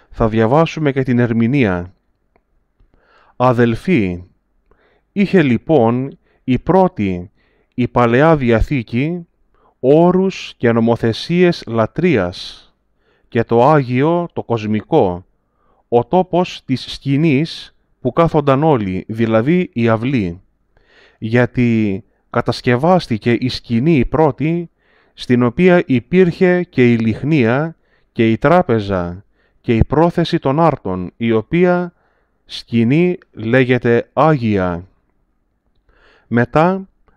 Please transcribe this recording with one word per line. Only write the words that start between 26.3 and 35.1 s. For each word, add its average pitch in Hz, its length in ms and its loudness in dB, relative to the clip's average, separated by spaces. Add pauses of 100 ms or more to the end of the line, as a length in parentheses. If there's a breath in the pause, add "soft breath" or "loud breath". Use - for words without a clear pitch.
και 123 300 2
η 117 60 2
λιχνία 131 800 -2 (360)
και 113 180 2
η 113 80 0
τράπεζα 101 880 -2 (360)
και 117 160 -2
η 110 80 2
πρόθεση 165 540 0
των 143 220 -2
άρτων, 95 560 -2
η 117 160 -2
οποία 175 600 0 (520)
σκηνή 143 760 -2 (140)
λέγεται 120 800 0
Άγια. 107 720 0 (1400 soft breath)